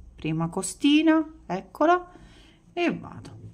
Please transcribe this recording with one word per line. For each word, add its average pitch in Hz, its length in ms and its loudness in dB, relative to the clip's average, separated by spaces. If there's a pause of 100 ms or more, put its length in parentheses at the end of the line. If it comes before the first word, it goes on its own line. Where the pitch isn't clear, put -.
(240)
prima 160 240 -2
costina, 302 720 2 (220)
eccolo, 311 640 0 (640)
e 330 240 -2
vado, - 400 -14 (180)